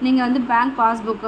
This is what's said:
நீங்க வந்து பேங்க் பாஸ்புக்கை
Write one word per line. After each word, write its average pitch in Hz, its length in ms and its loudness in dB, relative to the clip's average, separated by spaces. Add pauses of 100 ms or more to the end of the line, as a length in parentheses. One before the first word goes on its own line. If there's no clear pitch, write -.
நீங்க 254 200 2
வந்து 254 200 0
பேங்க் 240 380 0
பாஸ்புக்கை 220 480 -2